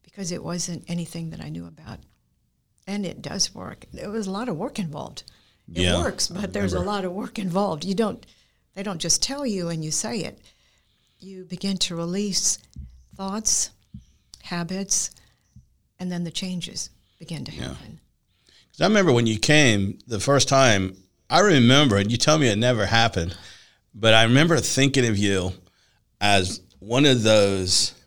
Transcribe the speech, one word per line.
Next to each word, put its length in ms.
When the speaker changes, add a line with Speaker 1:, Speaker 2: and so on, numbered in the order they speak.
Speaker 1:
because 300
it 120
wasn't 440
anything 420
that 100
I 80
knew 180
about. 320
And 200
it 160
does 320
work. 380
There 180
was 160
a 40
lot 180
of 80
work 220
involved. 460
It 100
Speaker 2:
Yeah, 160
Speaker 1:
works, 320
Speaker 2:
I 120
Speaker 1:
but 100
there's 220
a 40
Speaker 2:
remember. 140
Speaker 1:
lot 120
of 80
work 260
involved. 460
You 100
don't, 300
they 80
don't 180
just 220
tell 220
you 240
and 160
you 60
say 300
it. 180
You 260
begin 340
to 180
release 600
thoughts, 540
habits, 680
and 140
then 120
the 60
changes 600
begin 280
to 60
Speaker 2:
Yeah. 160
Speaker 1:
happen. 320
Speaker 2:
'Cause 120
I 40
remember 260
when 140
you 120
came 680
the 140
first 280
time, 480
I 120
remember, 560
and 160
you 60
tell 200
me 80
it 120
never 280
happened, 480
but 200
I 100
remember 360
thinking 460
of 120
you 360
as 400
one 280
of 180
those 680